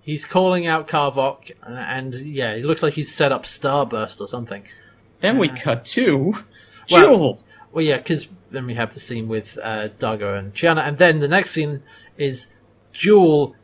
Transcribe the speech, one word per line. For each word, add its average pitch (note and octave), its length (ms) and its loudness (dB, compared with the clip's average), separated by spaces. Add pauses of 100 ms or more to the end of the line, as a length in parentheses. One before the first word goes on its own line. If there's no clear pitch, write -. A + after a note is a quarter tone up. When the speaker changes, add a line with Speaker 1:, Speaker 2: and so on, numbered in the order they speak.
Speaker 1:
he's D3+ 240 -8
calling F3+ 420 2
out D#3+ 200 -2
Karvok, C3+ 640 -2 (120)
and, A#2+ 140 -14 (360)
and, B2+ 120 -14
yeah, C3+ 280 -4
it A#2 120 -8
looks D#3 180 0
like D3 100 0
he's D3+ 200 -6
set C#3+ 180 2
up B2 120 -4
Starburst A#2+ 760 -4
or G2+ 80 -10
something. A2+ 360 -10 (580)
Speaker 2:
Then A3 160 2
we F3+ 120 2
Speaker 1:
Uh, C3 60 -8
Speaker 2:
cut A#2+ 300 -4
to F#3 500 0 (560)
Speaker 1:
Well, F3+ 100 8
Speaker 2:
Jewel! F#3 420 6 (280)
Speaker 1:
well, E3 140 -2
yeah, C#3+ 140 2
'cause D#3 280 -4 (240)
then C3 140 -8
we A#2+ 100 -6
have A2+ 180 -4
the - 60 -16
scene A2+ 280 -8
with, A2 340 -6
uh, G#2+ 280 -6 (100)
Dargo G#2 380 -4
and G2+ 160 -10
Chiana, D#3+ 340 0
and D3 100 -6
then D#3+ 220 6
the C#3+ 80 0
next F3 240 0
scene D3 320 -4 (340)
is C#3 300 -6 (460)
Jewel E3+ 720 4